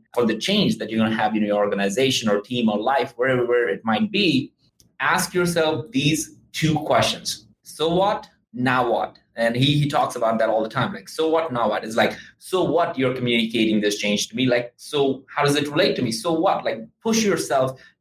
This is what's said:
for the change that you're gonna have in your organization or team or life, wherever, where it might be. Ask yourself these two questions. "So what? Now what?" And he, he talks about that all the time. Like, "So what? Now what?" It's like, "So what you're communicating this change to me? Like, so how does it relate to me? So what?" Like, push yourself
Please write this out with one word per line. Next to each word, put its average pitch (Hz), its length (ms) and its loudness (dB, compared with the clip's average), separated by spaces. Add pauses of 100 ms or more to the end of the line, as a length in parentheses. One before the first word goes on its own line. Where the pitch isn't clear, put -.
(140)
for 123 140 2
the 107 100 0
change 185 400 0
that 110 140 -8
you're 110 80 0
gonna 110 160 2
have 110 200 0
in 107 60 0
your 104 160 2
organization 104 720 0
or 104 120 2
team 120 280 -2
or 104 80 0
life, 123 380 -2
wherever, 127 320 0
where 120 200 2
it 98 160 -4
might 110 280 0
be. 175 420 0 (460)
Ask 165 340 0
yourself 165 580 0
these 147 440 -2 (160)
two 156 240 0
questions. - 720 -2 (160)
"So 165 320 -2
what? 196 320 0 (260)
Now 123 380 0
what?" 98 260 -2 (180)
And 117 200 0
he, 143 220 2
he 143 100 2
talks - 280 0
about 113 240 0
that 110 100 2
all 110 140 0
the 110 60 -6
time. 113 220 -2
Like, - 160 -14
"So 160 220 -2
what? 160 240 0
Now 117 160 0
what?" 101 140 -2
It's 113 120 -8
like, 110 220 0 (220)
"So 185 240 -2
what 160 340 0
you're 131 160 0
communicating 113 680 0
this 104 180 0
change 104 300 -2
to 110 60 -12
me? 127 120 0
Like, 123 300 0
so 139 500 -2
how 143 180 -2
does 143 100 2
it 143 120 0
relate 180 300 2
to 131 40 -2
me? 117 100 0
So 165 220 -2
what?" 160 320 0
Like, 113 140 -4 (240)
push 226 200 2
yourself 143 560 0 (220)